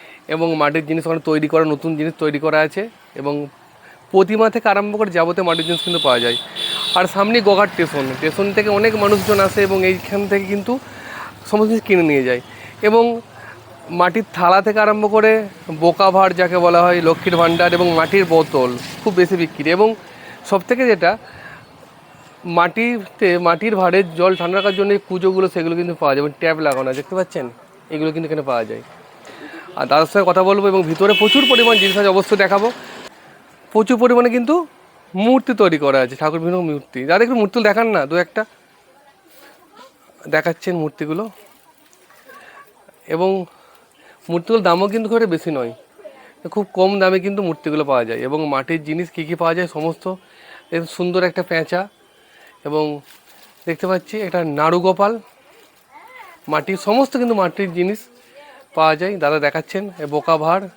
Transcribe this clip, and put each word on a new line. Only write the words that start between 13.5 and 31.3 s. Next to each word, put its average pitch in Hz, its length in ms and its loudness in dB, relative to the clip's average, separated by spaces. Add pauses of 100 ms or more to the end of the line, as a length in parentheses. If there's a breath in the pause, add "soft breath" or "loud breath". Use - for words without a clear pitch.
মাটির 175 340 0 (100)
থালা 180 280 4
থেকে 214 180 0
আরম্ভ 214 320 2
করে 220 360 4 (240)
বোকা 170 400 2
ভাঁড় 190 220 4
যাকে 180 240 0
বলা 175 240 6
হয়, 175 200 4
লক্ষ্মীর 165 360 0
ভাণ্ডার 170 360 4
এবং 175 220 2
মাটির 165 300 2
বোতল 151 520 2 (260)
খুব 208 100 -2
বেশি 180 220 2
বিক্রি। 160 360 -2
এবং 214 240 2 (500 loud breath)
সবথেকে 240 420 0
যেটা, 190 300 2 (1300 loud breath)
মাটিতে, 185 920 0
মাটির 175 380 0
ভাঁড়ে 185 280 2 (120)
জল 185 200 2
ঠান্ডা 180 220 -2
রাখার 196 180 0
জন্য 202 180 0
এই 202 60 0 (100)
কুজোগুলো, 185 380 0
সেগুলো 170 280 -4
কিন্তু 175 200 -4
পাওয়া 143 200 0
যায়। 143 100 0
এবং 147 140 -6
ট্যাপ 160 200 0
লাগানো, 131 340 -2
দেখতে 143 220 -8
পাচ্ছেন, 175 340 -6 (400)
এগুলো 156 220 -4
কিন্তু 160 160 -8
এখানে 151 140 -6
পাওয়া 123 240 -2
যায়। 113 160 -12 (960 loud breath)
আর 131 120 -6
দাদার 151 180 2
সঙ্গে 185 260 2
কথা 185 120 4
বলবো 196 240 2
এবং 190 160 2
ভিতরে 165 300 2
প্রচুর 214 360 4